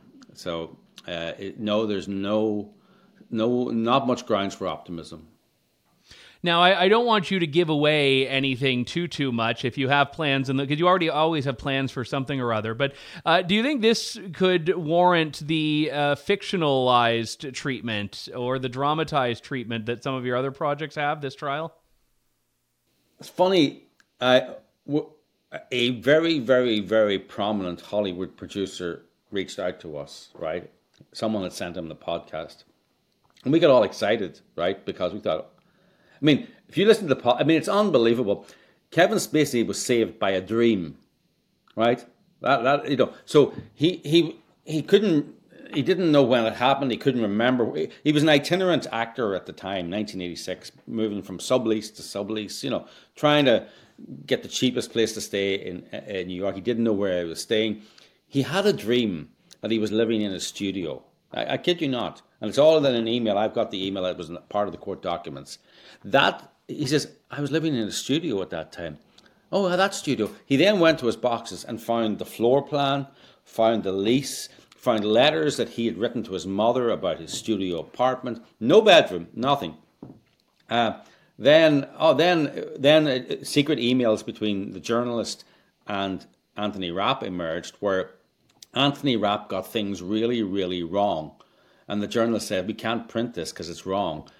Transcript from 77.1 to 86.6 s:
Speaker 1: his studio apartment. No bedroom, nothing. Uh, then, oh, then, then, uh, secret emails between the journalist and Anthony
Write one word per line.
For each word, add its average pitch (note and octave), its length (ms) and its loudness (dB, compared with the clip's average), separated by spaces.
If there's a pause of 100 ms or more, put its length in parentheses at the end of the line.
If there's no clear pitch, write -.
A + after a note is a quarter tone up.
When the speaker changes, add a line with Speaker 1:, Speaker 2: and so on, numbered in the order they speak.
Speaker 1:
his D#2+ 120 -12
studio F#2+ 480 -2
apartment. B2 640 -2 (180)
No D3+ 220 8
bedroom, C#3 520 4
nothing. A2+ 420 -2 (920)
Uh, A2+ 300 0 (400)
then, D3 500 6 (100)
oh, D#3+ 160 4
then, D#3+ 520 0 (100)
then, D3+ 320 6
uh, - 360 -4
secret C#3+ 340 0
emails A#2+ 460 2
between G2+ 480 -4
the F#2+ 80 -12
journalist A#2 640 -4 (420)
and G2 400 -4 (300)
Anthony G#2 340 -4